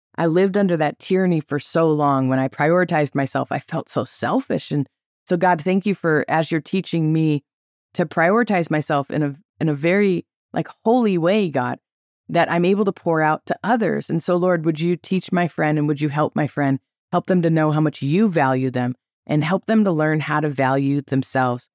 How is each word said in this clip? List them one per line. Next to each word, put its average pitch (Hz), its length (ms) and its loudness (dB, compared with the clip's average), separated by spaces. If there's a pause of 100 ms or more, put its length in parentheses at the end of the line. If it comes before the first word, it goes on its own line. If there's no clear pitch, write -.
(160)
I 170 100 0
lived 180 300 2
under 180 220 2
that 151 200 -2
tyranny 185 420 0
for 147 180 -4
so 165 320 0
long. 139 400 2
When 131 80 2
I 131 100 0
prioritized 160 680 0
myself, 135 380 -2
I 131 60 -4
felt - 320 -10
so 113 140 -2
selfish. - 680 -4
And 147 180 -2 (380)
so, 180 100 0
God, 175 240 2
thank 185 240 0
you 202 100 0
for, 156 320 0
as 160 240 -2
you're 160 120 -2
teaching 165 500 -2
me 156 320 0 (500)
to 180 100 0
prioritize 180 680 0
myself 151 400 -2
in 151 120 -2
a, 143 120 -4 (260)
in 160 80 0
a 151 60 0
very, 175 520 0 (260)
like, - 160 -4 (160)
holy 226 320 2
way, 185 320 2
God, 131 300 -4 (500)
that 165 220 0
I'm 175 160 0
able 202 180 2
to 196 80 0
pour 160 300 0
out 156 240 0
to - 180 -4
others. 185 460 -2
And 165 120 -2
so, 180 140 0
Lord, 175 300 0
would 156 120 -2
you 175 160 0
teach - 380 -4
my 175 160 0
friend 156 300 -2
and 147 100 0
would 147 120 -2
you 151 100 -2
help 151 260 -2
my 151 100 0
friend, 139 340 -2 (320)
help 180 140 -2
them 185 160 2
to 165 80 2
know 156 200 2
how 151 100 0
much 151 220 -2
you 180 260 2
value 131 420 0
them 123 240 -2 (320)
and 151 160 0
help 180 240 -2
them 220 180 4
to 196 60 2
learn 156 300 0
how 151 180 -2
to 151 120 -2
value 139 500 0
themselves. 127 760 -2